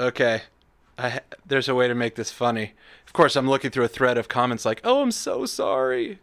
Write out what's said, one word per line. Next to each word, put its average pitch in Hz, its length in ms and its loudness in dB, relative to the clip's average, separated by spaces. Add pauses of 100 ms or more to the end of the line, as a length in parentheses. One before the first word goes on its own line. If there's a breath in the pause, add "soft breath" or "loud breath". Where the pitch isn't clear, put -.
"Okay, 120 420 0 (560)
I 123 120 -4
ha-, 127 100 -8 (260)
there's 135 220 0
a 135 80 0
way 123 120 6
to 123 60 0
make 120 220 -2
this 113 160 -8
funny." 113 400 -2 (340 loud breath)
Of - 60 -20
course, 143 240 4
I'm 131 120 2
looking 135 220 2
through 123 140 0
a 117 40 2
thread 123 300 2
of 113 100 -2
comments 123 360 0
like, - 180 -2
"Oh, 254 200 2
I'm 247 100 0
so - 340 -4
sorry. 131 760 -2